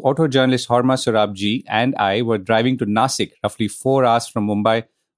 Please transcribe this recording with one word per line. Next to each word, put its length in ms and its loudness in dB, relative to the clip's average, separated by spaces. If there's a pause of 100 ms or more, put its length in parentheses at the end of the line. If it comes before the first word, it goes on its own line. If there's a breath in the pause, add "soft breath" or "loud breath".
auto 220 2
journalist 420 2
Horma 300 2
Sorabji 680 -2
and 280 0
I 240 0
were 180 -2
driving 400 0
to 80 -2
Nasik, 460 -2 (100)
roughly 260 -4
four 360 0
hours 220 2
from 200 -4
Mumbai, 380 0 (340)